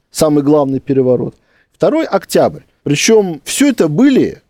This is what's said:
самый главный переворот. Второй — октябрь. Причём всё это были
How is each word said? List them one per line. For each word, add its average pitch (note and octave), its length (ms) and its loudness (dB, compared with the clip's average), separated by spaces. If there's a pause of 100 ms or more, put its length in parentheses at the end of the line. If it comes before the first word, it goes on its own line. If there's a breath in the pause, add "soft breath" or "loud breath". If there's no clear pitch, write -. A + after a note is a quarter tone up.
(120)
самый D3+ 320 0
главный C3+ 380 0
переворот. C3 540 -2 (360)
Второй — C#4+ 340 -2
октябрь. D#3+ 560 -2 (220)
Причём E3+ 640 0
всё - 240 0
это G#3 180 0
были D#3+ 640 0